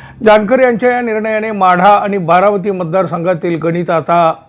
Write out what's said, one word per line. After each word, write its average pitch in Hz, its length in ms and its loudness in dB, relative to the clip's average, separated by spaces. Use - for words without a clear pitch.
जानकर 214 340 4
यांच्या 247 320 2
या 247 100 -2
निर्णयाने 220 500 -4
माढा 185 380 2
आणि 202 280 2
बारामती 185 540 0
मतदारसंघातील 175 880 -4
गणित 170 300 -4
आता 165 440 0